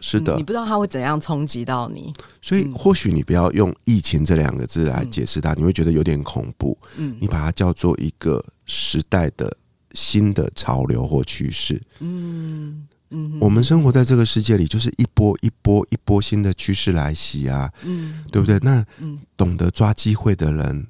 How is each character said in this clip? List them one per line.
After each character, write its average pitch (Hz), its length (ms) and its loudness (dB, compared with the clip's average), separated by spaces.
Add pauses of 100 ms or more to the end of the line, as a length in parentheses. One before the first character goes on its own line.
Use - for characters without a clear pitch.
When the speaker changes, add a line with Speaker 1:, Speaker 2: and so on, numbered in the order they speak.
Speaker 1:
是 - 180 -2
的。 82 160 -2
Speaker 2:
嗯， - 20 -2
你 156 60 -4
不 170 80 -8
知 - 20 -2
道 233 120 -4
它 214 120 -2
会 208 80 0
怎 135 140 -8
样 147 200 -4
冲 147 280 -4
击 120 160 -6
到 120 260 -4
你。 110 240 -12 (280)
Speaker 1:
所 - 160 -2
以 160 100 0
或 135 260 2
许 101 180 0
你 76 120 2
不 - 80 -4
要 87 220 4
用 92 200 4 (120)
“疫 113 160 4
情” 76 220 0
这 82 120 4
两 69 200 2
个 62 120 -4
字 82 180 -2
来 65 200 -2
解 60 200 -4
释 - 140 -4
它， 78 140 0
Speaker 2:
嗯。 - 60 0
Speaker 1:
你 78 40 2
会 90 80 4
觉 82 120 0
得 82 80 4
有 78 120 4
点 76 180 0
恐 - 360 -8
怖。 - 200 -2 (200)
Speaker 2:
嗯。 139 220 -6
Speaker 1:
你 107 80 -4
把 156 120 0
它 78 140 -2
叫 90 200 0
做 - 240 0
一 78 220 -4
个 76 240 0 (240)
时 - 420 -2
代 85 280 2
的 - 200 -6 (360)
新 104 400 0
的 - 200 0
潮 65 300 -2
流 64 240 -2
或 69 160 0
趋 67 260 -6
势。 - 320 -4 (180)
Speaker 2:
嗯， 160 840 -10 (240)
嗯 156 220 -8
哼。 151 80 -8
Speaker 1:
我 104 100 4
们 110 140 6
生 160 180 4
活 135 100 6
在 127 120 6
这 123 120 4
个 117 100 6
世 110 160 0
界 110 160 2
里， 85 100 2
就 110 100 -2
是 117 200 -2
一 127 160 2
波 104 280 4
一 113 80 2 (120)
波 104 280 4
一 110 140 0
波 101 180 4
新 104 220 0
的 98 100 2
趋 - 200 -2
势 95 180 0
来 78 220 0
袭 71 360 -6
啊， 69 220 -2 (140)
Speaker 2:
嗯。 165 460 -8
Speaker 1:
对 104 100 2
不 - 40 4
对？ 101 160 4
那 123 240 4 (140)
Speaker 2:
嗯。 151 180 -10 (240)
Speaker 1:
懂 90 160 0
得 87 140 2
抓 107 200 2
机 107 220 0
会 104 220 0
的 76 160 0
人， 71 380 -2